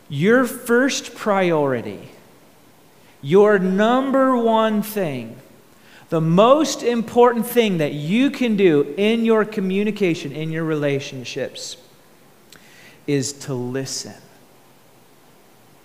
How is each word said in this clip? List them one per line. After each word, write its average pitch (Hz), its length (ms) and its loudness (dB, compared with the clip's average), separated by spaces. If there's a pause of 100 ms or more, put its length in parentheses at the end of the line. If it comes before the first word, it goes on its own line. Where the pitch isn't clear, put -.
Your 208 360 2
first 240 720 -2
priority, 143 960 -2 (1120)
your 196 360 6
number 254 760 2
one 220 460 0
thing, 131 540 -6 (720)
the 165 120 0
most 220 600 4
important 240 640 0
thing 214 320 0
that 143 140 -2
you 185 380 0
can 233 260 -2
do 147 400 4
in 226 280 0
your 220 200 4
communication, 190 880 -2
in 156 180 -8
your 160 140 -6
relationships, 139 1120 -6 (1300)
is 143 260 -2
to - 220 -10
listen. 123 600 -8 (1700)